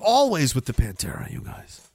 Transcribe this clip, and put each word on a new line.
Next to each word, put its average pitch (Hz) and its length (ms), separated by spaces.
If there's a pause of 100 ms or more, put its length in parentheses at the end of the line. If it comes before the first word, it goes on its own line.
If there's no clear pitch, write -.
always 220 540
with 127 100
the 123 80
Pantera, - 580
you - 100
guys? - 540